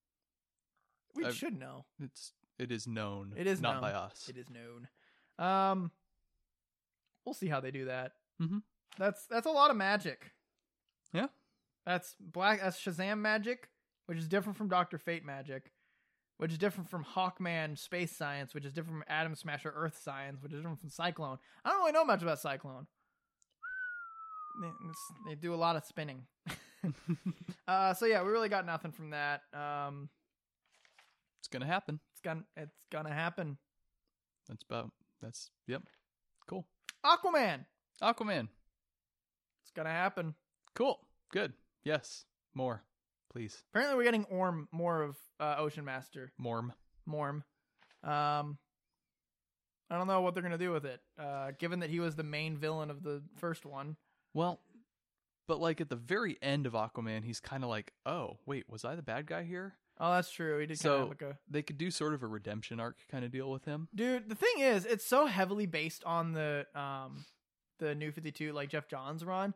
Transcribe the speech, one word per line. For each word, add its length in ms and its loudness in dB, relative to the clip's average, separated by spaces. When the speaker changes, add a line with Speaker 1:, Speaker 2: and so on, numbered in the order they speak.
Speaker 1:
We 100 -2
Speaker 2:
I've 100 0
Speaker 1:
should 240 -6
know. 280 -12
Speaker 2:
It's, 300 -12
it 120 -4
is 160 -4
known. 520 -4
Speaker 1:
It 80 -2
is 160 2
Speaker 2:
not 120 4
Speaker 1:
known. 60 -2
Speaker 2:
by 120 0
us. 360 -6
Speaker 1:
It 80 -12
is 140 -14
known. 380 -16
Um, 520 2
we'll 100 -6
see 140 -2
how 120 0
they 100 -4
do 160 -6
that. 260 -6
Speaker 2:
Mm-hmm. 160 0
Speaker 1:
That's, 280 0
that's 200 0
a 40 4
lot 200 12
of 80 6
magic. 540 2
Speaker 2:
Yeah. 140 2
Speaker 1:
That's 340 -2
black, 400 2
that's 180 0
Shazam 420 -2
magic, 500 0
which 120 -4
is 100 -2
different 300 2
from 100 -2
Doctor 300 4
Fate 260 -4
magic, 480 -10
which 140 -2
is 60 -4
different 320 0
from 140 -4
Hawkman 760 -2
space 340 -4
science, 400 -4
which 140 -8
is 60 -10
different 260 -6
from 100 -10
Atom 280 0
Smasher 380 -4
earth 280 -2
science, 400 -8
which 100 -10
is 60 -6
different 220 -6
from 100 -12
Cyclone. 480 -2
I 60 4
don't 100 4
really 120 6
know 120 8
much 180 6
about 180 2
Cyclone. 460 -6
They, 80 -6
it's, 120 -12
they 80 -8
do 200 -2
a 20 0
lot 200 4
of 80 -4
spinning. 380 -10
<laughs> 100 -6
Uh, 280 6
so 120 2
yeah, 160 6
we 80 2
really 180 4
got 160 2
nothing 280 -4
from 180 -12
that. 300 -2
Um, 560 -6
Speaker 2:
It's 80 -14
gonna 180 -4
happen. 320 0
Speaker 1:
it's 80 -20
gonna, 240 -6
it's 200 -12
gonna 200 -4
happen. 460 -2
Speaker 2:
That's 160 -14
about, 300 -8
that's, 300 -12
yep. 160 -6
Cool. 180 -8
Speaker 1:
Aquaman. 600 6
Speaker 2:
Aquaman. 420 2
Speaker 1:
It's 120 -20
gonna 160 -4
happen. 460 0
Speaker 2:
Cool. 240 4
Good. 220 0
Yes. 420 -2
More. 300 -2
Please. 400 -8
Speaker 1:
Apparently 240 4
we're 80 8
getting 220 6
Orm, 440 0
more 320 2
of, 140 -2
uh, 180 2
Ocean 260 -2
Master. 460 -8
Speaker 2:
Morm. 300 -2
Speaker 1:
Morm. 340 -2
Um, 540 0
I 80 0
don't 80 0
know 140 4
what 140 4
they're 100 -2
gonna 140 0
do 120 0
with 160 0
it, 140 -8
uh, 400 -4
given 220 -2
that 100 -2
he 80 2
was 160 2
the 80 -2
main 360 -2
villain 320 -2
of 120 -10
the 200 -4
first 280 -4
one. 300 -8
Speaker 2:
Well, 260 2
but, 120 2
like, 200 4
at 80 -2
the 60 -4
very 480 0
end 240 2
of 60 -2
Aquaman, 500 -2
he's 160 -6
kinda 300 -4
like, 240 -4
"Oh, 420 -4
wait, 220 -6
was 160 -10
I 120 -4
the 60 -8
bad 260 -4
guy 160 -4
here?" 340 -8
Speaker 1:
Oh, 140 2
that's 180 4
true. 300 0
He 80 0
did 140 -4
kinda 20 -2
Speaker 2:
So, 160 8
Speaker 1:
have, 100 2
like, 140 -10
a 160 -8
Speaker 2:
they 140 0
could 160 -8
do 140 0
sort 220 0
of 100 -4
a 20 -2
redemption 540 -6
arc 180 -6
kinda 200 -4
deal 240 -4
with 120 -6
him. 300 -6
Speaker 1:
Dude, 340 0
the 60 -6
thing 240 4
is, 260 6
it's 220 0
so 200 8
heavily 400 2
based 360 -2
on 300 2
the, 420 0
um, 500 -8
the 160 0
New 160 -4
fifty-two, 440 -6
like, 160 -2
Jeff 180 -2
Johns 360 -6
run. 320 0